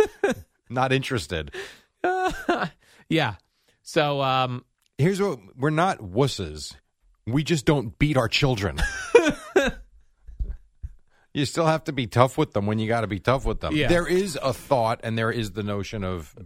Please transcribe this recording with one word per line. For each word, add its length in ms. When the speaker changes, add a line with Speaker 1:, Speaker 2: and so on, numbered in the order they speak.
Speaker 1:
<laughs> 380
Speaker 2:
Not 220
interested. 580
Speaker 1:
<laughs> 400
Yeah. 260
So, 400
um, 420
Speaker 2:
Here's 240
what, 200
we're 140
not 280
wusses. 800
We 160
just 240
don't 320
beat 180
our 120
children. 500
<laughs> 460
You 120
still 200
have 180
to 80
be 140
tough 320
with 140
them 140
when 120
you 100
gotta 180
be 140
tough 240
with 160
them. 160
Speaker 1:
Yeah. 120
Speaker 2:
There 180
is 360
a 100
thought, 520
and 120
there 140
is 220
the 100
notion 400
of 320